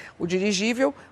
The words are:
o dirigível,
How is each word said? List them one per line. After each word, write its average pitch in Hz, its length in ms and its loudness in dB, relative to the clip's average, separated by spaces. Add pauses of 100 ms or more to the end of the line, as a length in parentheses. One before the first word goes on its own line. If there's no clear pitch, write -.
(180)
o - 100 -4
dirigível, 214 640 0 (180)